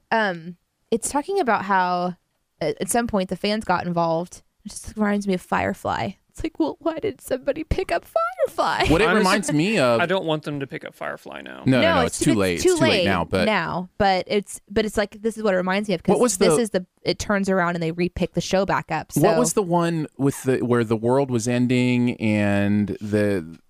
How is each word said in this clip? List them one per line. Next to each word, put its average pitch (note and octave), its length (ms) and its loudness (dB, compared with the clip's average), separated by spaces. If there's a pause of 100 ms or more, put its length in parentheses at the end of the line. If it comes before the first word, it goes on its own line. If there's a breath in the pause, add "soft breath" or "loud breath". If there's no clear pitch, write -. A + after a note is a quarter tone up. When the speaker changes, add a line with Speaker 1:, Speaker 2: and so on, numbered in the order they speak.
(120)
Speaker 1:
Um, F3+ 460 -2 (340)
it's A3+ 180 -2
talking F#4+ 300 -2
about G#3+ 260 0
how, F3+ 500 0 (460)
uh, D3+ 180 -2
at F#3+ 100 -6
some A#3+ 180 0
point F#3+ 220 -2
the F#3 60 -6
fans G#3+ 300 -2
got F3 200 0
involved. E3+ 580 -2 (220)
It G#3 40 -16
just - 260 -14
reminds G#3 320 0
me F#3+ 60 2
of F3+ 80 -2
Firefly. - 720 -2 (260)
It's - 60 -8
like, - 160 -6
well, D#4 200 -2
why D#4+ 200 -4
did - 200 -6
somebody C4+ 440 -4
pick - 280 -2
up E4+ 140 -4
Firefly? E5 840 -2
Speaker 2:
What E3 120 4
it A3 40 4
Speaker 3:
Honestly, F3+ 120 4
Speaker 2:
reminds G3 340 2
me F3 280 2
of A#2+ 200 4
Speaker 3:
I F3 60 2
don't F#3 200 -2
want D#3 180 -2
them D3 160 -8
to C3+ 80 -8
pick - 180 -12
up - 80 -16
Firefly - 480 -12
now. B1+ 240 -16
Speaker 2:
No, B2+ 160 4
no, - 0 -
Speaker 1:
No, - 140 4
Speaker 2:
no, - 60 4
Speaker 1:
it's - 180 -2
Speaker 2:
it's - 60 -2
too D3 80 4
Speaker 1:
too, G#2+ 60 2
Speaker 2:
late. F#2 220 2
Speaker 1:
too F4+ 80 4
Speaker 2:
It's F4+ 100 2
too - 40 2
late - 80 4
Speaker 1:
late G3 140 2
Speaker 2:
now, F#2 200 0
but F#2 200 0
Speaker 1:
now, F3 520 -2
but F#3+ 300 2
it's, - 420 -4
but G#3+ 160 0
it's G#3 120 -8
like, G#3 240 -2
this A3 140 -4
is G#3+ 80 -12
what G3 120 2
it - 20 2
reminds F#3+ 320 -2
me F#3 60 0
of, - 80 -6
'cause G3 100 4
Speaker 2:
What - 80 2
was A#3 160 2
Speaker 1:
this F3 180 4
Speaker 2:
the A#3+ 60 2
Speaker 1:
is A3 80 -2
the, F#3 160 -4 (160)
it F#3+ 160 -2
turns G3 320 -2
around F3 260 2
and F3 60 -4
they D#3+ 100 -2
repick F3 420 -2
the E3+ 80 -2
show F#3+ 260 0
back D#3+ 240 -2
up, D#3 240 -6
Speaker 2:
What E3 180 4
Speaker 1:
so. E3 60 2
Speaker 2:
was A#3+ 140 2
the G#3+ 100 0
one E3+ 420 0 (120)
with C#3 260 0
the, B2+ 160 2
where A#2+ 240 2
the A2+ 120 -2
world B2+ 360 0
was A#2 160 -2
ending B2 760 2
and G#2 680 2 (120)
the G2+ 560 0 (120)